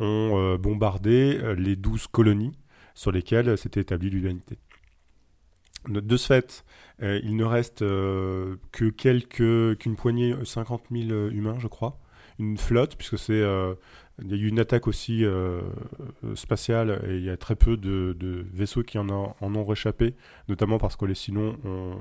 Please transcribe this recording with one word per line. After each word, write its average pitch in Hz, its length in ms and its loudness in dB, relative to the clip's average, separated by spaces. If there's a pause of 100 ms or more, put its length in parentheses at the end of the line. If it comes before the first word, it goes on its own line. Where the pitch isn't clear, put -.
ont, 107 380 2
euh, 92 180 2
bombardé, 107 840 4
euh, 113 140 -2
les 95 220 0
douze 110 300 -2
colonies 107 500 4 (380)
sur - 180 -2
lesquelles 110 440 2
s'était - 240 -4
établie 92 280 -2
l'humanité. 92 480 -4 (1300)
De, 104 100 -2
de 107 180 2
ce - 100 -2
fait, 127 360 2 (380)
euh, 101 220 0
il 107 120 -2
ne 110 80 2
reste, 117 380 0
euh, 95 720 -2 (160)
que - 140 -2
quelques, 113 920 2
qu'une 113 180 -4
poignée, 120 340 2
euh, 127 140 -4
cinquante 113 460 -8
mille, 117 200 -4
euh, 104 200 -2
humains, 107 280 -4
je 117 80 -6
crois. 117 320 -6 (400)
Une 107 180 -2
flotte, - 380 2
puisque - 220 -8
c'est, - 160 -2
euh, 98 400 2 (480)
il 101 80 -10
y 98 40 -4
a 101 40 0
eu 104 100 0
une 110 120 2
attaque 113 280 2
aussi, 113 380 0
euh, 92 340 0 (640)
euh, 110 140 -6
spatiale, 113 680 0
et 95 120 -4
il 90 60 -4
y 95 60 -4
a 90 60 -4
très - 220 -4
peu 117 180 8
de, 95 420 -2
de 90 360 -6
vaisseaux 101 300 -2
qui - 140 -6
en 101 120 -2
ont, 98 320 -2
en 101 140 -2
ont 107 100 -2
réchappé, 110 500 0 (320)
notamment 104 300 0
parce 107 180 0
que - 80 -4
les 98 120 0
Cylons 107 500 -4
ont, 92 360 -8